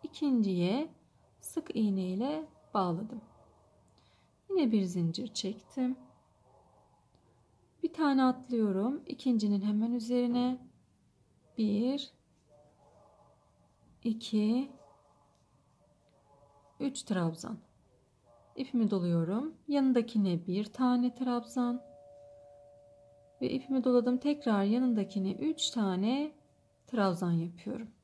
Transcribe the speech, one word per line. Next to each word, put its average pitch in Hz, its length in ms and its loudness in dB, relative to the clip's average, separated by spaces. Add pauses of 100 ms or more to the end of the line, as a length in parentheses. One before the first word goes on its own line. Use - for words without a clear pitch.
İkinciye 220 840 2 (500)
sık - 360 -8
iğne 196 320 0
ile 277 380 -2 (280)
bağladım. 196 480 -2 (1300)
Yine 320 220 4
bir 202 120 2
zincir 175 500 -2
çektim. 254 640 -6 (1900)
Bir 330 100 -4
tane 277 300 2
atlıyorum. 247 840 0
İkincinin 208 540 0
hemen 208 300 0
üzerine. 247 760 -2 (880)
Bir, 226 560 -2 (1900)
iki, 226 680 0 (2000)
üç 277 240 -6
trabzan. 175 540 -4 (1000)
İpimi 240 340 0
doluyorum. 185 640 0 (140)
Yanındakine 226 800 2
bir 196 180 -2
tane 247 500 0
trabzan. 240 720 -2 (1500)
Ve 254 80 -2
ipimi 262 340 -2
doladım. 247 340 4
Tekrar 254 460 2
yanındakine 208 680 2
üç 311 360 -2
tane 226 640 0 (560)
trabzan 180 440 0
yapıyorum. 175 600 -4 (120)